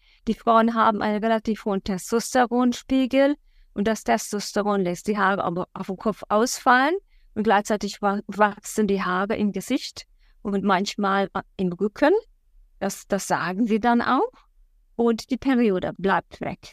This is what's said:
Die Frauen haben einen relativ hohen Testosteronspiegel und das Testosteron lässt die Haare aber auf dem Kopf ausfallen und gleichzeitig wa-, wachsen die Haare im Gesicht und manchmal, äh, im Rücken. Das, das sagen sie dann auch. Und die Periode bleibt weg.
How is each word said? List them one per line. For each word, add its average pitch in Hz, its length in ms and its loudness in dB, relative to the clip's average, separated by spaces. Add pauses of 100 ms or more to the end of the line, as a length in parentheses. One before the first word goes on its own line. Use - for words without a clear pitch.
(260)
Die 220 80 0
Frauen 226 400 4
haben 220 280 2
einen 214 200 0
relativ 220 440 -2
hohen 196 180 -2
Testosteronspiegel 247 1500 0 (380)
und 202 120 -2
das 220 160 -2
Testosteron 208 760 -2
lässt 175 260 -4
die 208 120 -2
Haare 196 260 2
aber 175 300 -4
auf 185 120 -10
dem 190 100 -8
Kopf 202 320 -6
ausfallen 254 640 2 (400)
und 208 100 -4
gleichzeitig 208 580 0
wa-, 202 240 0
wachsen 208 600 0
die 196 160 0
Haare 185 340 -2
im 208 160 0
Gesicht - 540 -6 (360)
und 196 220 -2
manchmal, 196 720 0
äh, 190 80 -6 (140)
im 185 160 -2
Rücken. 214 400 0 (680)
Das, - 260 -8
das - 220 -2
sagen 185 380 -2
sie 214 120 2
dann 240 240 2
auch. 339 300 0 (640)
Und 233 340 0
die 254 60 0
Periode 240 600 0
bleibt 180 440 -2
weg. - 180 -8 (140)